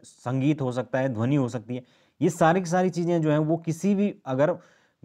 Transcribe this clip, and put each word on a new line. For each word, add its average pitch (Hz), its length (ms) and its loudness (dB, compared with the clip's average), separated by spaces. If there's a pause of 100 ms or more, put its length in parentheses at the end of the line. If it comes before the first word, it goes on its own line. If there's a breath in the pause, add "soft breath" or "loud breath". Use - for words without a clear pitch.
संगीत 131 580 -2
हो 127 100 -2
सकता 123 280 -4
है, 131 100 0
ध्वनि 120 260 0
हो 131 140 0
सकती 113 260 -8
है। 123 80 -12 (380 soft breath)
ये 160 80 2
सारी 175 300 4
की 185 60 -4
सारी 180 240 0
चीज़ें 170 320 0
जो 156 100 2
हैं 147 80 2
वो 156 180 0
किसी 165 380 -2
भी 202 200 0 (100)
अगर 135 320 2 (480 soft breath)